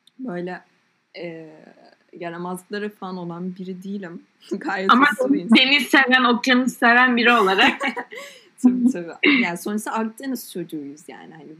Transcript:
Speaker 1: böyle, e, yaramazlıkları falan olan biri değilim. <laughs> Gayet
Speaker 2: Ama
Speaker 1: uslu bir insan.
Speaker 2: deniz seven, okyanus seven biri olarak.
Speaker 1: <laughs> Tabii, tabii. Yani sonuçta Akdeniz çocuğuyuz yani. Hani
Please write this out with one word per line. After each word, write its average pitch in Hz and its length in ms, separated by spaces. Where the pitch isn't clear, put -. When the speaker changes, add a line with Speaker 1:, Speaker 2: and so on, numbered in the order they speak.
Speaker 1:
böyle, 180 420
e, 160 340
yaramazlıkları 180 800
falan 190 260
olan 180 400
biri 185 260
değilim. 190 400
<laughs> - 120
Gayet 196 380
Speaker 2:
Ama 262 220
Speaker 1:
uslu 508 200
bir - 80
insan. 233 180
Speaker 2:
deniz 269 280
seven, 254 380
okyanus 247 540
seven 247 380
biri 233 160
olarak. 214 500
Speaker 1:
<laughs> - 800
Tabii, 247 300
tabii. 180 500
Yani 180 160
sonuçta 214 340
Akdeniz 226 600
çocuğuyuz 160 560
yani. - 260
Hani 147 140